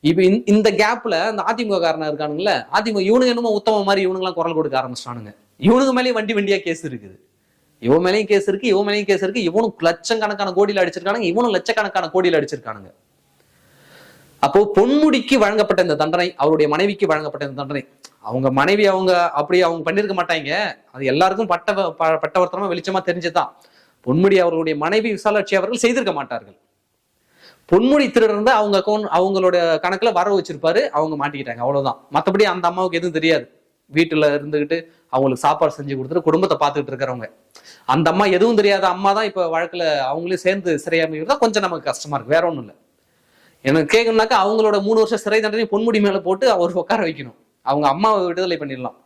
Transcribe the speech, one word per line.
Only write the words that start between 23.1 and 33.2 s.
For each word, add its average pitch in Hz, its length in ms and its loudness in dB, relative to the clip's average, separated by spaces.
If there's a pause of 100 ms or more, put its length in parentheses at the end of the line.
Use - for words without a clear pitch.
பொன்முடி 185 320 4
அவர்களுடைய 160 400 0
மனைவி 214 340 0
விசாலாட்சி 208 420 -2
அவர்கள் 202 300 -2
செய்திருக்க 233 280 0
மாட்டார்கள். 117 440 -8 (1160)
பொன்முடி 254 380 4
திருடன் 220 380 2
தான் 254 120 4
அவங்க 208 180 0
அக்கௌண்ட், 214 280 -2 (120)
அவங்களோட 185 380 2 (280)
கணக்குல 190 280 0
வர 220 140 0 (100)
வச்சிருப்பாரு, 175 520 0
அவங்க 156 280 -2
மாட்டிக்கிட்டாங்க, 135 500 -6
அவ்வளவுதான். 139 320 -2 (140)
மத்தபடி 190 300 0
அந்த 180 260 -2
அம்மாவுக்கு 180 280 -2
எதுவும் 170 220 -4
தெரியாது. 156 280 0 (480)